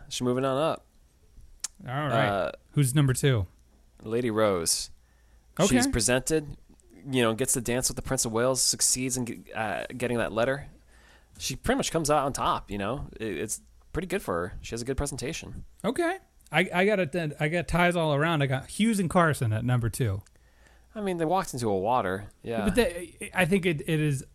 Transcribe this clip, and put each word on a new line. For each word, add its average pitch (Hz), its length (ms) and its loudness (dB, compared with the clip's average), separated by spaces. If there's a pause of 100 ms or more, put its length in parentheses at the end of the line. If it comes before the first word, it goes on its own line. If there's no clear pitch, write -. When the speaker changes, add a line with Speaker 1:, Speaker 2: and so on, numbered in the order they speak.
Speaker 1:
she's - 140 -6
moving 123 220 0
on 131 140 0
up. 151 280 -2 (1000)
Speaker 2:
All 123 80 -8
right. 123 340 2
Speaker 1:
Uh, 95 240 0 (200)
Speaker 2:
Who's 135 220 2
number 143 180 4
two? 123 340 2 (560)
Speaker 1:
Lady 117 280 0
Rose. 101 600 2 (680)
Speaker 2:
Okay. 170 180 4
Speaker 1:
She's 247 100 4
presented, 139 720 0 (540)
you 131 120 4
know, 113 120 4
gets 123 200 -2
to 131 60 -2
dance 120 280 0
with 117 80 -4
the - 60 -8
Prince 131 220 -2
of 117 80 -4
Wales, 127 300 2
succeeds - 540 0
in 123 100 -4
g-, - 180 -10 (100)
uh, 98 300 -4 (120)
getting 120 220 0
that 87 140 0
letter. 131 360 0 (720)
She - 180 -6
pretty 254 200 0
much - 160 -2
comes 156 180 0
out 147 140 4
on 135 80 -2
top, 131 380 -2
you 101 80 -6
know. 120 280 -4 (120)
It, 101 200 -6
it's 101 220 -6 (320)
pretty 170 140 -6
good 180 160 -4
for 95 120 -4
her. 87 180 -2 (100)
She - 100 -12
has 117 100 -6
a - 20 -6
good 131 120 -4
presentation. 139 680 -8 (200)
Speaker 2:
Okay. 339 340 -2 (340)
I, 175 220 2
I 185 100 4
got 208 140 2
it. 165 400 -2
I 151 100 0
got 170 200 -2
ties 175 280 4
all 156 180 2
around. 156 280 2
I 143 40 2
got 131 200 -2
Hughes 220 320 0
and 180 100 0
Carson 147 440 4
at 110 120 -2
number 120 240 2
two. 101 340 -2 (720)
Speaker 1:
I 220 60 -8
mean, 190 180 -2
they 165 60 2
walked 175 300 0
into 120 160 0
a 98 80 2
water. 98 480 0 (160)
Yeah. 113 220 -4
Speaker 2:
But - 100 2
they, 180 580 -2
I 185 120 2
think 175 220 2
it, 160 160 0
it 156 180 0
is 147 240 0 (100)